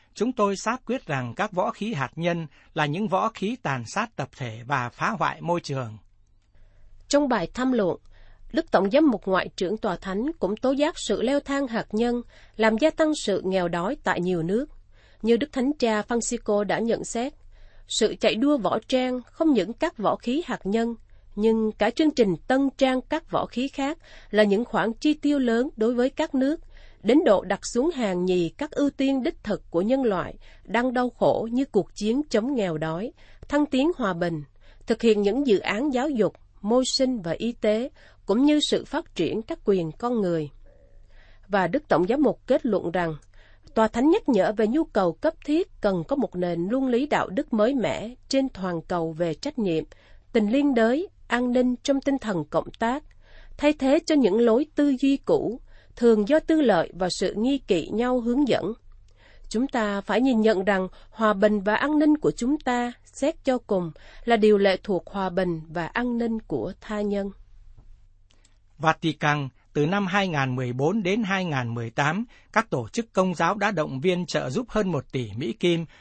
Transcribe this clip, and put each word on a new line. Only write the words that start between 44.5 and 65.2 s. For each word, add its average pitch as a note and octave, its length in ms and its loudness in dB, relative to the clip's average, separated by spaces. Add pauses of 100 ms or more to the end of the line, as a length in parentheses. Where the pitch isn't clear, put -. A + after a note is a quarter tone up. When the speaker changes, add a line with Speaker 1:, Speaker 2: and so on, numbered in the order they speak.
Speaker 2:
về A3 100 2
nhu C#4+ 160 0
cầu F#3+ 300 0
cấp D#4 200 -2 (120)
thiết D#4+ 360 -2
cần F#3+ 260 0
có C#4 80 -4
một B3+ 200 -4
nền F3 360 -2
luân C4 160 0
lý B3+ 180 0
đạo G#3 240 -2
đức A3 240 -4
mới A3+ 220 2
mẻ G3 340 -2 (200)
trên C4+ 200 0
toàn F3+ 320 -6
cầu E3 300 -4
về E3 220 -2
trách C#4 260 -8
nhiệm, F3 240 0 (500)
tình G#3+ 180 2
liên C#4+ 220 2
đới, B3 340 2 (200)
an B3 240 0
ninh B3 320 2
trong C#4 180 0
tinh C#4 160 0
thần F#3 280 -4
cộng - 340 -2
tác, B3 240 -2 (540)
thay D4 160 2
thế C#4 320 2
cho D#4+ 100 2
những A3+ 240 4
lối A#3 260 4 (100)
tư C#4+ 240 2
duy C#4 180 2
cũ, F#3 440 0 (340)
thường A3 320 4
do D4 120 4
tư D#4+ 220 2
lợi G3+ 340 4
và F3+ 140 -2
sự - 240 -2
nghi B3+ 240 0
kỵ F3+ 300 -2
nhau B3 320 0
hướng A#3+ 280 0
dẫn. G3 260 0 (760)
Chúng B3 180 -2
ta G#3 340 -2
phải G#3 200 0
nhìn B3+ 200 2
nhận G#3 240 2
rằng F#3+ 220 2 (220)
hòa G#3+ 240 0
bình G#3 280 2
và G#3 140 0
an D4 240 0
ninh D4+ 180 4
của - 140 2
chúng C4+ 280 -2
ta, A#3+ 340 -2 (100)
xét - 400 -4
cho B3+ 140 2
cùng, F3+ 340 -2 (340)
là A#3 120 4
điều G#3 200 6
lệ G3 260 4
thuộc F#3 220 -2
hòa F#3+ 240 -4